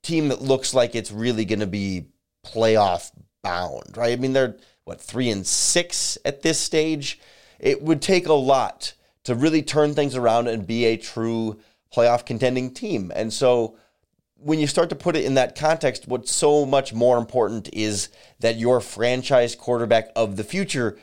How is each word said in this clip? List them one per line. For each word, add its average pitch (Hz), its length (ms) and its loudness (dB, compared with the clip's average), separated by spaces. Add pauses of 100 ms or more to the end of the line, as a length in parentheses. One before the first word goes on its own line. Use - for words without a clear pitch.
team 160 240 0
that 131 160 -4
looks 131 320 0
like 123 180 2
it's 110 180 -6
really 110 340 -2
gonna 104 200 -2
be 95 440 -6 (360)
playoff 107 640 2 (320)
bound, 87 560 -8
right? 117 180 0
I 123 60 -6
mean, 131 120 -2
they're, 131 220 0 (280)
what, - 180 -16
three 120 300 -4
and 98 160 -4
six - 760 -2
at - 200 -6
this 160 160 2
stage? 156 600 -2 (400)
It - 220 0
would 151 220 0
take 180 240 0
a 160 60 4
lot 131 600 0 (300)
to 127 100 -4
really 151 300 2
turn 147 320 2
things 143 200 0
around 120 320 2
and 110 200 -4
be 117 180 0
a 113 100 4
true 113 640 -4 (320)
playoff 120 320 2
contending 127 480 -2
team. 131 440 -6
And 110 180 -4
so 123 440 0 (580)
when 156 240 -2
you 147 80 0
start 165 220 0
to 170 60 -4
put 170 200 -2
it 156 80 0
in 135 120 0
that 123 200 2
context, 156 500 0
what's 123 240 -6
so 147 360 4
much 135 280 0
more 120 240 4
important 113 540 -2
is 107 380 -4 (320)
that 113 160 0
your 117 240 2
franchise 123 720 0
quarterback 117 640 0
of 104 180 0
the 104 80 -6
future 131 600 -2